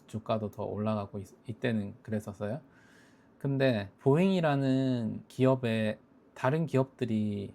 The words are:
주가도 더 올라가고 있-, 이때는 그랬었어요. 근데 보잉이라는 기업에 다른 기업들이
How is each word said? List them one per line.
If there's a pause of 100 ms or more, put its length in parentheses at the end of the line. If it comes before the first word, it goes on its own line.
주가도
더
올라가고
있-, (120)
이때는
그랬었어요. (760)
근데
보잉이라는
기업에 (340)
다른
기업들이